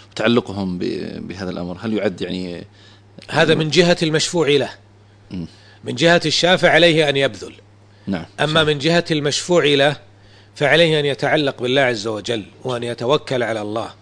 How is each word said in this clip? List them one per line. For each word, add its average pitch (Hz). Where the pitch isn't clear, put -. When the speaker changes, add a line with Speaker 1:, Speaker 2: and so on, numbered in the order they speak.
Speaker 1:
وتعلقهم 98
ب-، 80
بهذا 92
الأمر، 87
هل 110
يعد 101
يعني 90
Speaker 2:
هذا 156
من 156
جهة 175
المشفوع 156
له. 139
Speaker 1:
مم. 90
Speaker 2:
من 120
جهة 165
الشافع 170
عليه 156
أن 139
يبذل. 131
Speaker 1:
نعم. 92
Speaker 2:
أما 151
Speaker 1:
صحيح. 160
Speaker 2:
من 151
جهة 170
المشفوع 151
له 143
فعليه 156
أن 143
يتعلق 139
بالله 127
عز 120
وجل 107
وأن 123
يتوكل 123
على 110
الله. 104